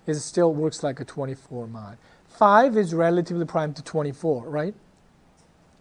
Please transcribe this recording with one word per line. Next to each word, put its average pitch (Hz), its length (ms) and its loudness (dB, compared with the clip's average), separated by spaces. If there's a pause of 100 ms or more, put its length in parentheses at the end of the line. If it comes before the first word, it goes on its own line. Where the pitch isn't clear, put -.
it 156 80 0
still 165 380 2
works 151 300 -2
like 139 180 -4
a 123 40 -10
twenty-four 131 600 -10
mod. 113 300 -16 (320)
Five 220 480 6
is 175 160 0
relatively 170 520 0
prime 156 280 -4
to - 100 -16
twenty-four, 147 600 -4
right? 151 300 -4 (1080)